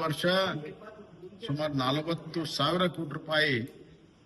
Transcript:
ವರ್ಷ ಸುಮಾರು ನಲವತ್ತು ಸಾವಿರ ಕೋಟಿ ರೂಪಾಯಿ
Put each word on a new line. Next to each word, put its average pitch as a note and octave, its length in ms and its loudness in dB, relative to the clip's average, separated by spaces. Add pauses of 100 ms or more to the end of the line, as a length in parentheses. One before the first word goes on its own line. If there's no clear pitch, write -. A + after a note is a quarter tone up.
ವರ್ಷ D#3+ 220 0 (1200)
ಸುಮಾರು D3 280 -2 (100)
ನಲವತ್ತು D#3 560 0 (180)
ಸಾವಿರ D#3+ 260 4 (120)
ಕೋಟಿ D3+ 220 -4
ರೂಪಾಯಿ D3+ 360 2 (720)